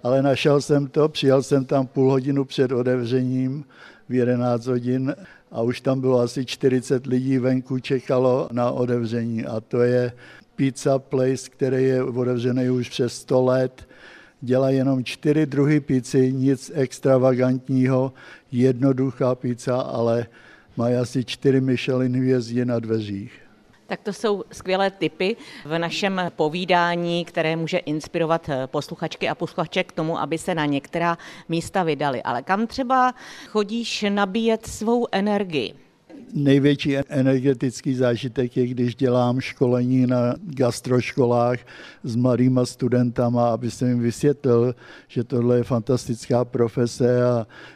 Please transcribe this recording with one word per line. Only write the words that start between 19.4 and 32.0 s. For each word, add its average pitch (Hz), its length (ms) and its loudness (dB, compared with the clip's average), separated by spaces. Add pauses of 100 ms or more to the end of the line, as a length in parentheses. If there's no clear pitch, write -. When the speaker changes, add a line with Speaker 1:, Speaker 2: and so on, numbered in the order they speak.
Speaker 1:
ale 117 460 -2 (500)
mají 123 200 0
asi 123 280 -2
čtyři 135 360 2
Michelin 127 560 0
hvězdy 127 480 0
na 120 140 -2
dveřích. 110 680 -6 (420)
Speaker 2:
Tak 185 160 -8
to - 100 -8
jsou 202 400 -4
skvělé 190 380 -2
tipy 196 460 -4 (280)
v 156 140 -4
našem 185 420 -2 (160)
povídání, 170 880 0
které 160 320 -2
může 165 220 -4
inspirovat, 156 680 -4
eh, 131 180 -4
posluchačky 156 640 -6
a 151 60 -2
posluchače 175 500 -4
k - 80 -12
tomu, 160 260 -4
aby 151 200 -4
se 180 160 -4
na 156 120 -2
některá 165 520 -2 (300)
místa 165 340 -2
vydali. 143 400 -2